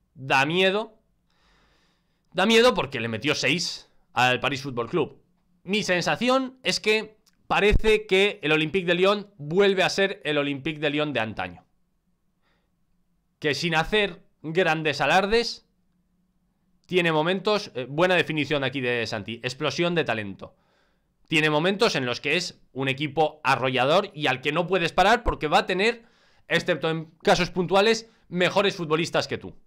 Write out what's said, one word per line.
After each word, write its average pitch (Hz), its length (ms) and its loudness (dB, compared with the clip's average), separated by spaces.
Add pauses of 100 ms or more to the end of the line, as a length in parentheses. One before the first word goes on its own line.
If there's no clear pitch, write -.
(140)
da 135 320 0
miedo". 190 480 0 (1400)
Da 180 140 0
miedo 226 260 6
porque 135 280 -4
le 113 80 -4
metió 113 260 -2
seis - 560 -2 (220)
al 127 260 2
Paris 135 240 -4
Football 120 280 -6
Club. 160 300 -2 (440)
Mi 202 180 -2
sensación 190 800 0
es 180 160 -2
que 214 400 -2 (280)
parece 214 600 4
que 190 360 2
el 151 100 0
Olympique 156 340 0
de 175 80 2
Lyon 196 440 0
vuelve 185 440 2
a 165 60 2
ser 190 380 0
el 151 100 0
Olympique 143 440 -4
de 151 100 0
Lyon 147 240 -2
de 117 60 0
antaño. 92 440 -6 (1700)
Que 147 160 -2
sin 165 200 -2
hacer 175 480 -2 (200)
grandes 160 580 0
alardes, 196 680 0 (1160)
tiene 175 260 0
momentos, 185 640 0
eh, 123 140 -8
buena 175 280 2
definición 147 480 -2
aquí 127 180 -4
de 120 240 0
Santi, 110 360 -8
explosión 151 520 -4
de 156 100 0
talento. 107 520 -6 (680)
Tiene 156 220 0
momentos 185 480 0
en 135 80 -2
los 123 160 -4
que 147 160 -2
es - 240 -6 (120)
un 135 160 -4
equipo 147 540 -2
arrollador 131 680 2
y 147 140 -6
al 131 160 -2
que 147 100 -2
no 170 140 -2
puedes 170 260 0
parar 214 300 2
porque 151 260 -4
va 175 120 4
a 214 60 -6
tener, 214 380 -2 (440)
excepto 165 420 -2
en 160 160 -6 (160)
casos 180 280 2
puntuales, 196 600 0 (180)
mejores 180 480 2
futbolistas 160 500 -2
que 113 120 -6
tú. 90 180 -14 (100)